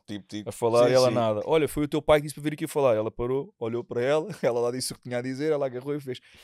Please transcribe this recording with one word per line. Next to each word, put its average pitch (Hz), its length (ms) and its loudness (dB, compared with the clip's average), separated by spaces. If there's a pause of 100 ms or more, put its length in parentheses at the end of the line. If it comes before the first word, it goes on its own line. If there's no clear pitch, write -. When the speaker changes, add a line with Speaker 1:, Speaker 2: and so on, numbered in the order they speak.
Speaker 1:
tipo, 101 220 -12
tipo, 104 220 -10
Speaker 2:
A - 20 -8
falar, 120 380 4
Speaker 1:
sim, - 20 2
Speaker 2:
e - 20 4
ela 127 140 6
Speaker 1:
sim. - 20 2
Speaker 2:
nada. 113 360 0
"Olha, 156 220 2
foi 147 180 -4
o - 20 -4
teu 151 140 -2
pai 151 180 6
que 147 80 -2
disse 143 80 -12
para 147 80 -12
vir 151 100 -2
aqui 156 140 -6
falar." 135 280 4
Ela 110 140 0
parou, 131 500 -4
olhou 117 240 -4
para 120 180 -6
ela, 147 260 0
<laughs> 156 160 -8
ela 123 160 2
lá 120 120 0
disse 127 220 -8
o - 20 -14
que - 80 -20
tinha 123 140 -6
a 120 40 -2
dizer, 131 300 -4
ela 143 140 0
agarrou 135 300 -6
e 147 60 -6
fez. 127 180 -10 (240)